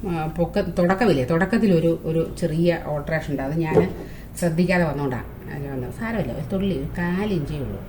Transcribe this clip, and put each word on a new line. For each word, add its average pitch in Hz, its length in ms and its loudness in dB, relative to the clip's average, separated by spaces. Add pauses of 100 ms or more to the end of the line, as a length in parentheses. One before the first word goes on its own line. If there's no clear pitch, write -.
ആ, 170 40 -2 (240)
പൊക്ക-, 175 320 0 (100)
തുടക്കമില്ലേ, 180 520 4
തുടക്കത്തിലൊരു, 180 600 4 (180)
ഒരു 160 120 2 (180)
ചെറിയ 165 400 2 (140)
ഓൾട്ടറേഷൻ 151 400 -2
ഉണ്ട്. 135 100 -2
അത് 143 120 -2 (100)
ഞാൻ 156 120 6 (640)
ശ്രദ്ധിക്കാതെ 175 520 2
വന്നോണ്ടാ 139 300 -2 (320)
അത് 143 200 -6
വന്നത്. 123 260 -6
സാരമില്ല, 220 400 -4
ഒരു - 140 -6
തുള്ളി, 190 280 0
ഒരു 147 160 -4
കാലിഞ്ചേ 175 680 -2
ഉള്ളൂ. 101 240 -6